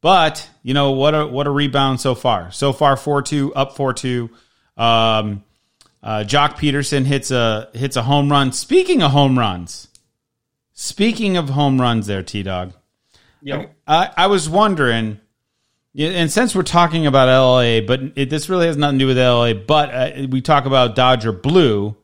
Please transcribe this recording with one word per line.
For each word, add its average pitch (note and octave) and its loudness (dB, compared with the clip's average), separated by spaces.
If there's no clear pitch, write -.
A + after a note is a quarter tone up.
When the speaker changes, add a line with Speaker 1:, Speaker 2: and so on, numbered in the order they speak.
Speaker 1:
But, D#3+ 0
you B2+ -4
know, C#3+ 2
what C#3 2
a, D3+ -2
what C3+ -4
a D3 -2
rebound C#3 -2
so C3 -2
far. F#2+ -2
So C#3 -2
far, C#3 2
four C#3+ -4
two, C#3+ -4
up C3+ -4
four C3 -4
two. B2 -6
Um, A2 0
uh, G#2+ -6
Jock C#3+ 0
Peterson C#3+ -2
hits C#3 -2
a, A2+ -2
hits C3 -6
a B2 -2
home C#3+ 2
run. C#3 2
Speaking F4+ 0
of C#3 2
home C#3 4
runs, F#2 -6
speaking G#3+ -2
of D#3+ -2
home C3+ 0
runs A#2 0
there, G2 -4
T-Dog. F#2 -8
Speaker 2:
Yo. C#3 -8
Speaker 1:
I, E3+ 0
I F3+ 2
was F#3+ 0
wondering, C3+ 0
yeah, D3+ -4
and E3+ 0
since A#3 0
we're F#3+ 0
talking E3 2
about C3+ 4
L B2+ 4
A, A#2 2
but A#2+ -2
it, C#3 -2
this D3 -6
really F3+ 0
has D#3+ -2
nothing C#3+ 0
to C3+ 2
do - 0
with C3 2
L B2 4
A, A#2 0
but, C3 0
uh, C3 -4
we C3 -2
talk C#3+ 2
about B2+ 2
Dodger B2+ 2
blue. G#2+ 2